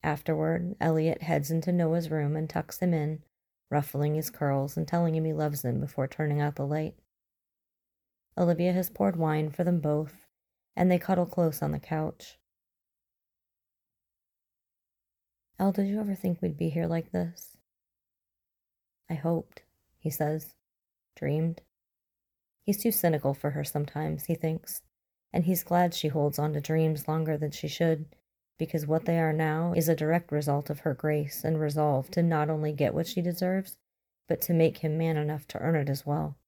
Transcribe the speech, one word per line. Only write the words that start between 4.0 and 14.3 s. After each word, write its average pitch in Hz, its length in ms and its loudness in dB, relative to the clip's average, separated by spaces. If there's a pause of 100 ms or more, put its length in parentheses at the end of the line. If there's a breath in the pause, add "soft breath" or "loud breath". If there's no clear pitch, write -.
his 156 140 -2
curls 139 480 -2
and 160 100 -2
telling 170 300 0
him 160 80 0
he 160 80 0
loves 151 320 -2
him 127 160 0
before 139 260 -4
turning 147 320 -2
out 147 180 0
the 139 100 -4
light. 156 320 -4 (1400)
Olivia 175 360 2
has 180 160 0
poured 196 260 0
wine 156 320 0
for 151 160 -2
them 175 160 2
both, 151 480 -2 (480)
and 180 140 4
they 180 80 6
cuddle 180 260 2
close 170 380 0
on 151 100 0
the 143 80 -4
couch. - 580 -6 (3250)